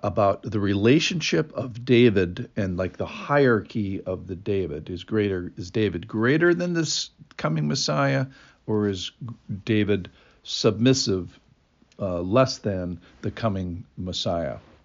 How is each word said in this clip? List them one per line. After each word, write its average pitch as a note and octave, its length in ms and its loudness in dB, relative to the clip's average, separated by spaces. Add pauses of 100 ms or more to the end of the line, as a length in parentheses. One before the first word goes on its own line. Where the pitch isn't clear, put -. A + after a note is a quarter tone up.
about G2+ 400 2
the G#2 160 -2
relationship C#3+ 920 2
of A#2+ 300 -8
David A#2 720 4
and, F#2+ 220 -2
like, F#2 200 -4
the F#2 100 -4
hierarchy A#2 960 0
of F2+ 240 -6
the F#2+ 80 -6
David. F#2 560 -4
Is F2 140 -8
greater, G2 520 0
is F2+ 140 -10
David G#2 360 -2
greater D3+ 460 4
than F3 200 -2
this E3 360 -2 (260)
coming D#3 320 -2
Messiah, C#3 600 0 (400)
or G#2 220 2
is F#2 220 -4 (540)
David G#2 460 0 (320)
submissive, A2 960 0 (600)
uh, F2+ 200 -4
less G#2+ 380 2
than F2+ 420 -4 (220)
the G#2 80 -4
coming F#2+ 540 -4 (120)
Messiah? E2+ 640 -4 (280)